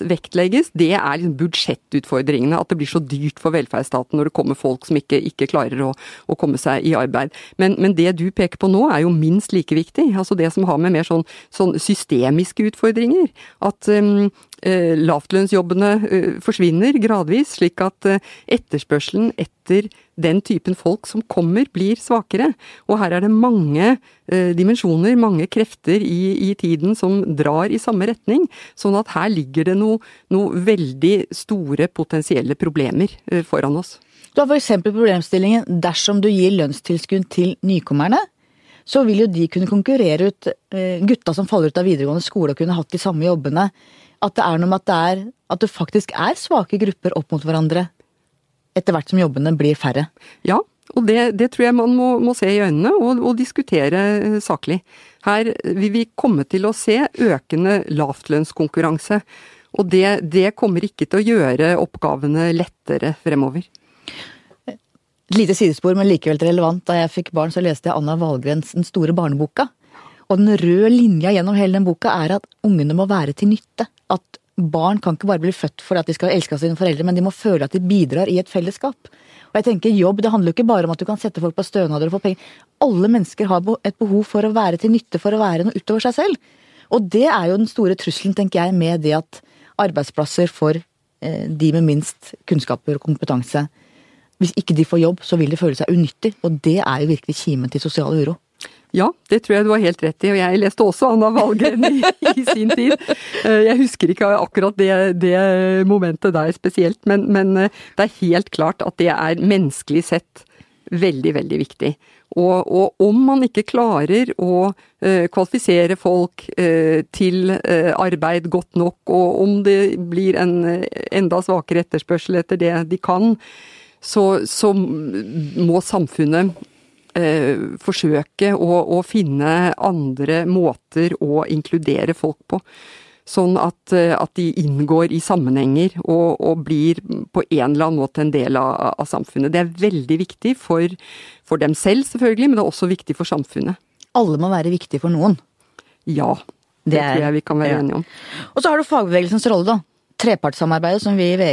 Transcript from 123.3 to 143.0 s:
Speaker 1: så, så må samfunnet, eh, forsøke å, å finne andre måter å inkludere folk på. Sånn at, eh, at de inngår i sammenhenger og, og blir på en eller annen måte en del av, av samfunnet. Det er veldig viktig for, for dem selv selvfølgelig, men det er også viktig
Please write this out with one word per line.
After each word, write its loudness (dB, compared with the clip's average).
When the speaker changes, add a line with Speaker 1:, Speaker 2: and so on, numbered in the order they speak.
Speaker 1:
så, 2
så 0
må -2
samfunnet, -2
eh, 0
forsøke -2
å, 2
å 0
finne 0
andre -2
måter 0
å -2
inkludere -2
folk -6
på. -4
Sånn 2
at, -4
eh, 4
at -4
de 0
inngår 0
i -2
sammenhenger 0
og, 0
og 0
blir 0
på -2
en 0
eller 2
annen 0
måte -4
en 0
del 0
av, -2
av -4
samfunnet. -4
Det 2
er -2
veldig 0
viktig -4
for, -2
for -2
dem 0
selv 0
selvfølgelig, 2
men 4
det 2
er 0
også -2
viktig -4